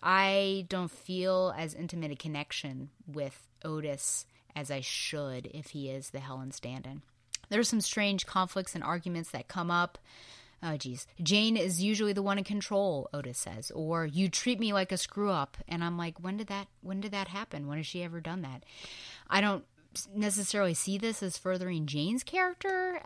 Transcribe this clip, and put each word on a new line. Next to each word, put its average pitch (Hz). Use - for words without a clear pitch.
I 196
don't 180
feel 185
as 156
intimate 165
a 143
connection 143
with 143
Otis 151
as 147
I 135
should 135
if 151
he 139
is 135
the 139
Helen 131
stand-in. 131
There 208
are 240
some 226
strange 202
conflicts 185
and 160
arguments 170
that -
come 175
up. 175
Oh, 160
geez. 127
"Jane 214
is 175
usually 208
the 202
one 196
in 196
control," 196
Otis 123
says, -
or, 160
"You 170
treat 247
me 220
like 190
a 190
screw-up." 190
And 170
I'm 170
like, 170
"When 185
did 214
that, 196
when 190
did 208
that 196
happen? 175
When 147
has 156
she 175
ever 170
done 165
that?" 131
I 196
don't 202
necessarily 202
see 196
this 220
as 180
furthering 180
Jane's 156
character. 370